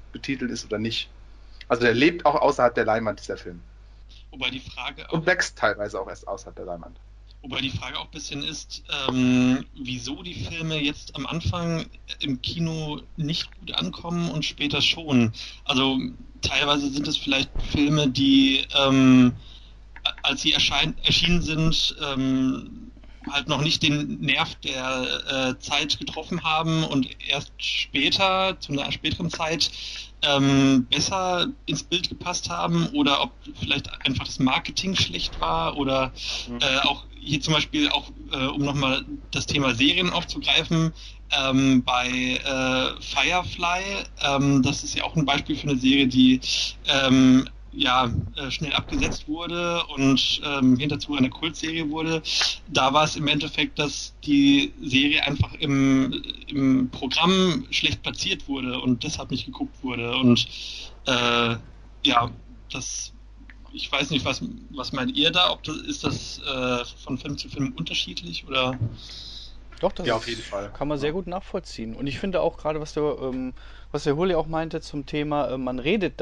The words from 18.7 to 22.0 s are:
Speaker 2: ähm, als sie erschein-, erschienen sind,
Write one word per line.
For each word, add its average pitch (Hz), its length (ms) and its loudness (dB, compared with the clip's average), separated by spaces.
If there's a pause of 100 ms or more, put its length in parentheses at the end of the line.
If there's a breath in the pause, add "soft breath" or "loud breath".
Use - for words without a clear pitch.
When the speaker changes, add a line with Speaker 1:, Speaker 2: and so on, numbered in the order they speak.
Speaker 2:
ähm, 131 580 8 (880 loud breath)
als 139 180 -2
sie 151 120 2
erschein-, 147 500 2
erschienen 170 400 4
sind, 160 580 2